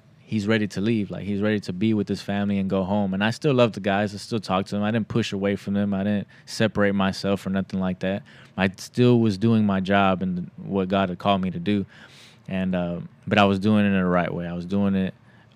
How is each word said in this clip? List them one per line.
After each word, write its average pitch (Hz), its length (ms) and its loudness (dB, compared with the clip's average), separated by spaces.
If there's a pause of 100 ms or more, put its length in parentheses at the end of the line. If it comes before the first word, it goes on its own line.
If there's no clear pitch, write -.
(200)
he's 104 280 -4
ready 107 200 2
to - 120 -8
leave. 104 300 0
Like, 92 140 -8
he's 101 180 -4
ready 107 200 2
to 95 120 -8
be 107 220 0
with 101 120 0
his 98 140 -4
family 101 380 -2
and 95 100 -2
go 95 140 0
home. 98 320 0
And 101 80 -2
I 110 80 2
still 143 220 0
love 120 200 4
the 104 60 -10
guys. 101 340 0
I 101 40 -10
still 113 220 -6
talk 95 280 -2
to 104 80 -6
them. 104 80 -2
I 107 80 0
didn't 113 160 -2
push 110 260 -2
away 98 220 0
from 98 180 -6
them. 101 200 0
I 95 100 -2
didn't 104 240 -2 (180)
separate 104 480 0
myself 98 540 0
or - 20 -4
nothing 95 300 -2
like 92 200 -2
that. 95 220 -2 (340)
I 92 220 2
still 123 420 2
was 104 200 0
doing 110 260 4
my 98 160 2
job 95 400 2
and 90 340 -4
what 98 320 -2
God 98 220 2
had 87 80 -8
called 98 240 2
me 92 80 -2
to 87 100 -6
do. 98 260 0 (640)
And, 92 260 -2
uh, 87 260 -2 (280)
but 104 100 2
I 104 60 8
was 98 160 4
doing 104 260 4
it 101 40 2
in 98 60 2
the 92 100 2
right 90 280 2
way. 87 140 -6
I 87 60 -8
was 87 120 -8
doing 98 300 0
it, 95 180 -2 (420)